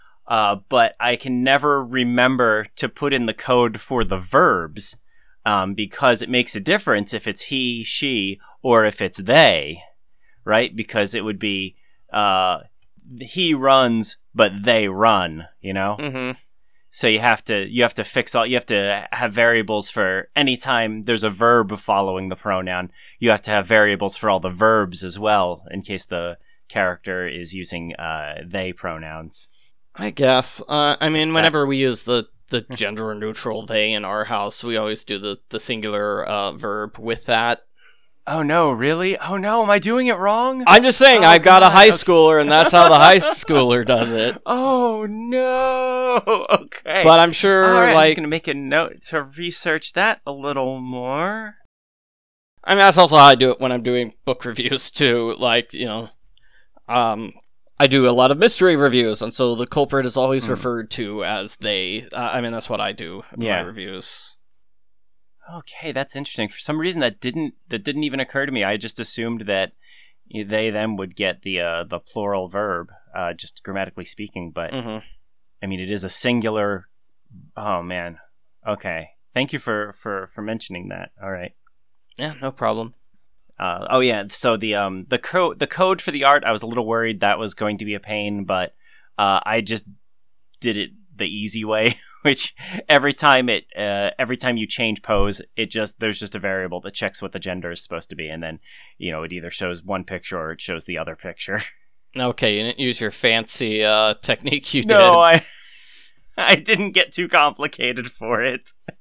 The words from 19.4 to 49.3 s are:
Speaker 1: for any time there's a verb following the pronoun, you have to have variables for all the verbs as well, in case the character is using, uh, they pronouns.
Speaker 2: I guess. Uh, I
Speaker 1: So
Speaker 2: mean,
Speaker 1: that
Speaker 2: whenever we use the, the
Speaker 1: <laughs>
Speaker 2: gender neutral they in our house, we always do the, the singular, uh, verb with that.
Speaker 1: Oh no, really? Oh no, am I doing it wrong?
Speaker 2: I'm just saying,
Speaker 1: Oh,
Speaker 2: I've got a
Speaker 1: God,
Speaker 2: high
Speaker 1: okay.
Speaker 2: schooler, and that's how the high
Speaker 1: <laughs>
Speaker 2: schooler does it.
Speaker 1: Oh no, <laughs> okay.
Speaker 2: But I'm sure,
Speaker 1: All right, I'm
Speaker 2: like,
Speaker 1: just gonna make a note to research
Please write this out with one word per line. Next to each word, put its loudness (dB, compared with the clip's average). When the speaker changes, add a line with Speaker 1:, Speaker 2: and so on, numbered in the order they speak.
Speaker 1:
for -4
any 0
time -4
there's -2
a 0
verb 2
following -2
the -8
pronoun, -6
you 2
have 2
to -6
have 2
variables 2
for -2
all 2
the -6
verbs 0
as -10
well, 0
in -10
case -10
the -8
character -4
is -12
using, -12
uh, -10
they -8
pronouns. -12
Speaker 2:
I -8
guess. 0
Uh, 0
I 0
Speaker 1:
So -2
Speaker 2:
mean, -2
Speaker 1:
that -2
Speaker 2:
whenever 2
we -2
use -2
the, -2
the -4
Speaker 1:
<laughs> -14
Speaker 2:
gender -6
neutral -8
they -2
in -6
our -4
house, -6
we -4
always -6
do -8
the, -8
the -8
singular, -6
uh, -4
verb -10
with -8
that. -2
Speaker 1:
Oh -4
no, 0
really? -2
Oh -8
no, -2
am 2
I 4
doing -2
it 0
wrong? -2
Speaker 2:
I'm 10
just 4
saying, 10
Speaker 1:
Oh, 10
Speaker 2:
I've 10
got 10
a 12
Speaker 1:
God, 10
Speaker 2:
high 12
Speaker 1:
okay. 8
Speaker 2:
schooler, 6
and 2
that's 8
how 10
the 10
high 10
Speaker 1:
<laughs> 8
Speaker 2:
schooler 2
does 2
it. -2
Speaker 1:
Oh 0
no, -2
<laughs> -2
okay. -2
Speaker 2:
But 10
I'm 6
sure, 4
Speaker 1:
All 6
right, 6
I'm 6
Speaker 2:
like, 8
Speaker 1:
just 2
gonna -4
make -6
a -2
note -4
to -4
research -6